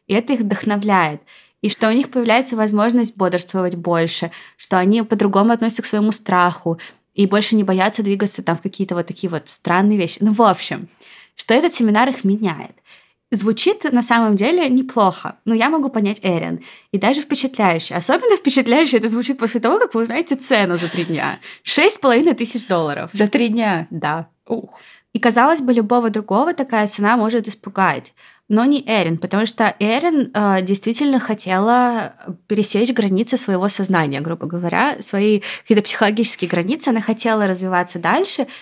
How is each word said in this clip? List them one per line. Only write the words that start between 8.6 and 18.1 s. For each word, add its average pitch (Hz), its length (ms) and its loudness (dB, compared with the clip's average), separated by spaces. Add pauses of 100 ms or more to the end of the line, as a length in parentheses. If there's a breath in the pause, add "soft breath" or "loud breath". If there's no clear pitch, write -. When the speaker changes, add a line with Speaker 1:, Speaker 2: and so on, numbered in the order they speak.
Speaker 1:
какие-то 185 340 -6
вот 175 120 -4
такие 185 220 -8
вот 160 200 -8
странные 196 480 2
вещи. 170 220 -2
Ну, 214 140 0
в 220 80 2
общем, - 480 0 (460 loud breath)
что - 180 -2
этот 330 200 2
семинар 226 360 2
их 262 140 -6
меняет. 196 520 -2 (560 soft breath)
Звучит 226 600 0
на 247 100 4
самом 233 340 2
деле 294 340 2
неплохо. 247 640 0 (100)
Ну, 226 80 0
я 226 160 2
могу 302 200 0
понять 208 340 -2
Эрин. 170 380 -2 (300 loud breath)
И 202 60 -2
даже 262 240 2
впечатляюще. 220 720 -2
Особенно 359 420 2